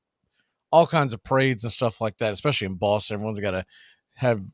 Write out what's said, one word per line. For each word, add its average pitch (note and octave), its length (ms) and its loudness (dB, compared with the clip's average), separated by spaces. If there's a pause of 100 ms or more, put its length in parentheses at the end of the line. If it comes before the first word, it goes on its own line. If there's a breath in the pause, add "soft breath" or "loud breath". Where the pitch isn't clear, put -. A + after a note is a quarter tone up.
(720)
all D#3+ 140 6
kinds C#3 280 0
of A2 100 -12
parades C3 400 2
and A2+ 100 -4
stuff - 260 -2
like A2 180 -4
that, A2 140 0
especially G#2+ 360 -2
in F#2+ 80 -6
Boston. G#2 400 0
Everyone's G#2 240 -6
gotta F#2 260 -2 (500 soft breath)
have A#2 280 0 (100)